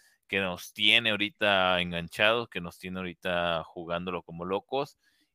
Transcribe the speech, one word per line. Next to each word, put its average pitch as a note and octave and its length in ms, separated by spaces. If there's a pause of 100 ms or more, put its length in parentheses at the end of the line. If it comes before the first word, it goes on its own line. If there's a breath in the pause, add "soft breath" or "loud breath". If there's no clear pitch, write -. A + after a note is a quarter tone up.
(280)
que G2 120
nos F2+ 340
tiene A2 360
ahorita G2+ 720
enganchados, G#2 680
que F#2 120
nos E2+ 160
tiene F#2 220
ahorita F2 640
jugándolo E2+ 560
como E2+ 240
locos, C3 540 (360)